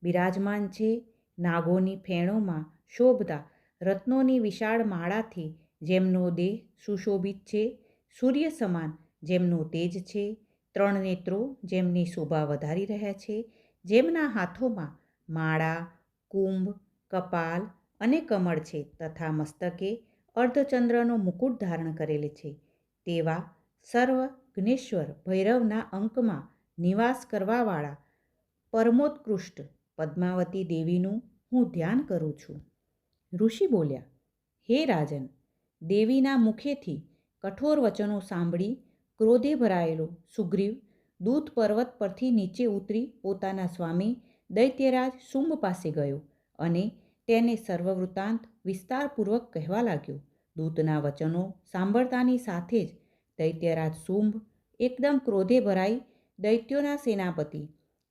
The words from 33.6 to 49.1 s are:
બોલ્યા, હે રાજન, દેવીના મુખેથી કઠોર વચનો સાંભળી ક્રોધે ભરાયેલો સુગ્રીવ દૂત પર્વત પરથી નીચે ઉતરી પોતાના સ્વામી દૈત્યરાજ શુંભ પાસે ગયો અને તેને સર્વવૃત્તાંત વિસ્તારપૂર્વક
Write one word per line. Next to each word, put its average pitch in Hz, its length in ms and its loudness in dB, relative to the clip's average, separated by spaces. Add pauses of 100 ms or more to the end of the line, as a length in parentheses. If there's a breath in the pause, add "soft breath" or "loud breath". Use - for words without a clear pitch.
બોલ્યા, 156 360 2 (680)
હે 277 140 4
રાજન, 151 440 0 (540)
દેવીના 233 540 2
મુખેથી 220 680 0 (380 soft breath)
કઠોર 277 400 0
વચનો 208 400 0
સાંભળી 185 580 -2 (400 soft breath)
ક્રોધે 240 360 4
ભરાયેલો 170 600 0 (200)
સુગ્રીવ 196 400 0 (440 soft breath)
દૂત 262 300 0
પર્વત 226 480 2
પરથી 208 320 -2
નીચે 208 340 0
ઉતરી 214 480 -2 (100)
પોતાના 190 440 -4
સ્વામી 175 560 -2 (280 loud breath)
દૈત્યરાજ 254 600 2 (200)
શુંભ 302 220 0
પાસે 180 360 -4
ગયો 143 300 -2 (380 soft breath)
અને 170 340 0 (360 soft breath)
તેને 233 280 4
સર્વવૃત્તાંત 190 840 -2 (240)
વિસ્તારપૂર્વક 233 880 -4